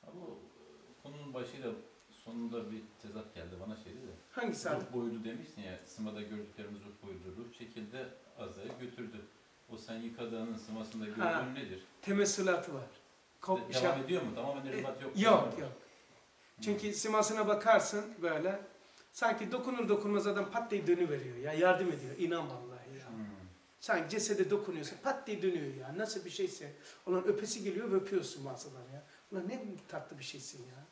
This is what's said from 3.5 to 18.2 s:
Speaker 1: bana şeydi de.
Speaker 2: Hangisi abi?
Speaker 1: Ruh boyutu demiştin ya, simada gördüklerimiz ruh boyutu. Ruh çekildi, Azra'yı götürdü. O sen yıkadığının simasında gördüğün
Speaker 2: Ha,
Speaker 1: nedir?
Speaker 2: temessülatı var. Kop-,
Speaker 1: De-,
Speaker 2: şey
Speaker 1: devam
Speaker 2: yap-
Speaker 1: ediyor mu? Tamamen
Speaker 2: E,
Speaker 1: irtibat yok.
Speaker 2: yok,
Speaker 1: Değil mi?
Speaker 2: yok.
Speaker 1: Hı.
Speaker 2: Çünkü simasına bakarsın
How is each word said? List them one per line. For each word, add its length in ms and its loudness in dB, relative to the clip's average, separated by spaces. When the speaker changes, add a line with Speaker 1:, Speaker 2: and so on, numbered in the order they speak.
Speaker 1:
bana 100 -6
şeydi 220 -14
de. 140 -12
Speaker 2:
Hangisi 380 -2
abi? 120 0
Speaker 1:
Ruh 120 -10
boyutu 300 -2
demiştin 380 -8
ya, 240 -10
simada 360 -6
gördüklerimiz 600 -8
ruh 260 -16
boyutu. 300 -10
Ruh 220 -12
çekildi, 480 -8
Azra'yı 300 -8
götürdü. 400 -8
O 80 -10
sen 180 -8
yıkadığının 600 -4
simasında 480 -6
gördüğün 160 -4
Speaker 2:
Ha, 200 2
Speaker 1:
nedir? 300 -8
Speaker 2:
temessülatı 720 4
var. 140 -6
Kop-, 280 2
Speaker 1:
De-, 40 -4
Speaker 2:
şey 100 6
Speaker 1:
devam 140 6
Speaker 2:
yap- 80 -2
Speaker 1:
ediyor 160 2
mu? 140 -2
Tamamen 300 -2
Speaker 2:
E, 40 -4
Speaker 1:
irtibat 320 -2
yok. 180 -6
Speaker 2:
yok, 240 10
Speaker 1:
Değil 140 -2
mi? 40 -4
Speaker 2:
yok. 100 -6
Speaker 1:
Hı. 40 -12
Speaker 2:
Çünkü 320 2
simasına 540 4
bakarsın 580 6